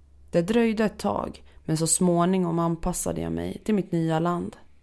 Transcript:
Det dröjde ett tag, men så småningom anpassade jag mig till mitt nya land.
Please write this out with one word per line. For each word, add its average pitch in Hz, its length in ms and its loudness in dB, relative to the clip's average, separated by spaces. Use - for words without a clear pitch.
Det 170 120 2
dröjde 226 420 2
ett 202 140 -2
tag, - 440 -4
men 160 120 0
så 160 100 0
småningom 175 720 2
anpassade 170 640 -2
jag 165 120 -4
mig 170 320 -6
till 220 100 0
mitt 185 180 -2
nya 160 260 0
land. 175 380 -4